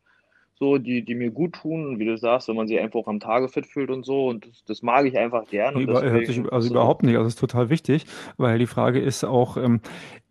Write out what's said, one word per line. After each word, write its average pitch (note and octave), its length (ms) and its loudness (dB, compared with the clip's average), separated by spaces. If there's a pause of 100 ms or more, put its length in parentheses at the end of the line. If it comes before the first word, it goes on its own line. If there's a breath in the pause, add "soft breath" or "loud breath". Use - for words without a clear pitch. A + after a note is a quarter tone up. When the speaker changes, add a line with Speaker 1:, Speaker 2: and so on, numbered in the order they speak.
(560)
Speaker 1:
so, C#3 220 2
die, B2 260 -2
die A#2 120 -6
mir A#2+ 160 -2
gut D#3+ 220 -2
tun. D#3 340 -8
Und B2 120 -6
wie G#2+ 60 -2
du A2+ 140 0
sagst, A#2+ 280 0
wenn A2+ 80 -2
man A2 120 -2
sich G#2+ 100 0
einfach G#2+ 300 -2
am G#2+ 120 -4
Tage A#2+ 300 0
fit C#3 160 -6
fühlt C#3 240 -6
und C3 160 -6
so, C3+ 220 0
und A2+ 180 -4
das, - 200 -20
das - 180 -8
mag C3 240 4
ich B2+ 100 0
einfach A#2 300 -2
gerne B2 320 0
und C3 60 0
Speaker 2:
Über-, B2 180 2
hört A#2 240 2
sich A#2+ 80 -2
Speaker 1:
deswegen A#2+ 140 -4
Speaker 2:
also C3 80 -2
Speaker 1:
ist A2+ 80 2
es A#2+ 40 0
Speaker 2:
überhaupt A#2+ 320 2
nicht, A#2 140 4
also A2+ 120 2
es A#2 60 -2
ist - 60 -12
total B2 320 0
wichtig, D#3 340 0 (320 loud breath)
weil A#2 220 2
die A#2+ 80 2
Frage A#2+ 320 2
ist B2+ 240 -2
auch, B2 340 2
ähm, A#2+ 240 2 (500 loud breath)